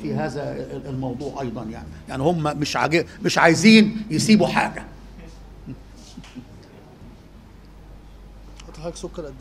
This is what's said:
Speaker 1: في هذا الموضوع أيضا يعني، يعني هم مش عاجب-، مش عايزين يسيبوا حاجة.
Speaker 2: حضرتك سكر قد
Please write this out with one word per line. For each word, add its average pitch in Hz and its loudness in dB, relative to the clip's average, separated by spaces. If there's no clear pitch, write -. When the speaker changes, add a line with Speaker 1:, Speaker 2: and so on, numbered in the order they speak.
Speaker 1:
في 143 -6
هذا 143 -4
الموضوع 131 -8
أيضا 120 -8
يعني، 113 -12
يعني 135 -4
هم 165 2
مش 147 -4
عاجب-، 143 2
مش - 0
عايزين 208 8
يسيبوا 175 4
حاجة. - -2
Speaker 2:
حضرتك 165 -10
سكر 170 -12
قد 139 -14